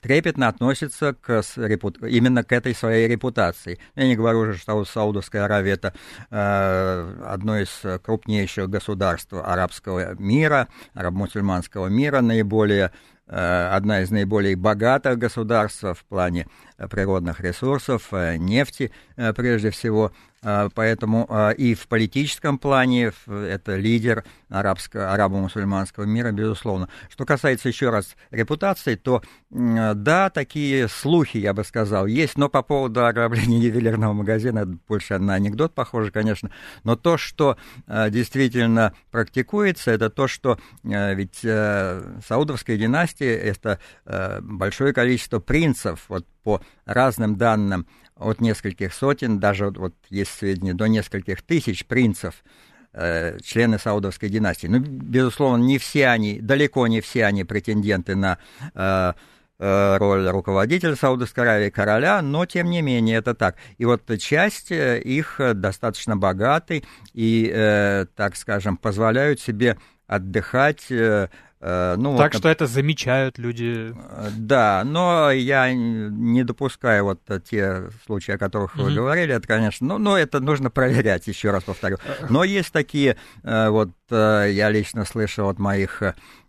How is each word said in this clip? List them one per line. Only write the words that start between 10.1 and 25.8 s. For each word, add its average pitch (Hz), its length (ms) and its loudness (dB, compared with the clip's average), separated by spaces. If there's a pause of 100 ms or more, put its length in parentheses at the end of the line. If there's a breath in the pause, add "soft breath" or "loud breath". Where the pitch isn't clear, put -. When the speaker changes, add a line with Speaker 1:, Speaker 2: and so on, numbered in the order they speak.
Speaker 1:
мира, 135 480 2 (260 loud breath)
арабо-мусульманского 92 920 -2
мира, 135 340 2
наиболее, 104 720 4 (360 soft breath)
э, 90 460 0
одна 101 280 2
из 92 100 -2
наиболее 101 440 2
богатых 117 640 2
государств 110 640 -2
в 90 240 -6
плане, 90 400 -2 (300 loud breath)
э, - 100 -12
природных 92 520 -2
ресурсов, 123 760 -4
э, 85 240 -2
нефти, 110 540 -2 (260 loud breath)
э, 113 160 -2
прежде 113 380 0
всего. 107 400 0 (360 soft breath)
Э, 104 280 0
поэтому, 110 520 0
э, 107 280 2
и 120 180 2
в - 140 -8
политическом 135 720 -2
плане 127 520 2 (140)
в-, 107 60 -14
это 98 460 -4
лидер 113 460 2 (280 loud breath)
арабско-, 98 600 -2
арабо-мусульманского 98 920 -2